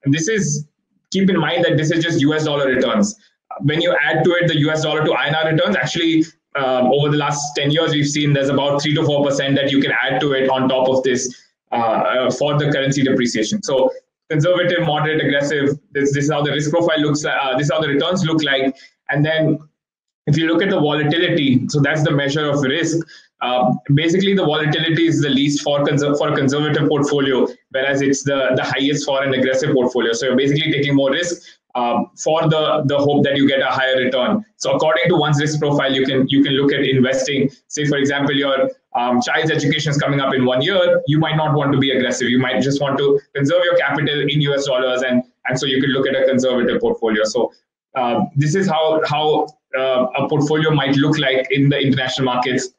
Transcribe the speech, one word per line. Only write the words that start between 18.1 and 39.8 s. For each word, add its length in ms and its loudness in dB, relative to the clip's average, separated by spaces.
look 180 0
like. 320 0
And 160 0
then 340 0
if 100 2
you 100 0
look 140 2
at 80 0
the 100 0
volatility, 880 0
so 140 0
that's 220 0
the 80 2
measure 380 0
of 120 0
risk. 440 -2
Um, 380 0
basically, 380 2
the 100 2
volatility 640 0
is 140 0
the 80 0
least 340 0
for 220 0
conser-, 320 0
for 160 0
a 20 -2
conservative 540 0
portfolio, 580 0
whereas 300 -2
it's 220 0
the, 320 0
the 80 -2
highest 420 -2
for 180 -2
an 100 -2
aggressive 400 0
portfolio. 380 2
So 140 -2
you're 100 0
basically 360 0
taking 240 0
more 160 2
risk, 300 -4
um, 360 -2
for 280 0
the, 380 0
the 100 0
hope 260 2
that 140 2
you 100 2
get 140 2
a 60 0
higher 280 0
return. 480 0
So 140 -4
according 360 2
to 80 4
one's 240 2
risk 200 -2
profile, 340 0
you 120 2
can, 220 0
you 160 2
can 100 0
look 200 2
at 80 -2
investing. 680 0
Say, 180 -6
for 120 0
example, 380 0
your, 340 0
um, 260 0
child's 300 0
education 400 -2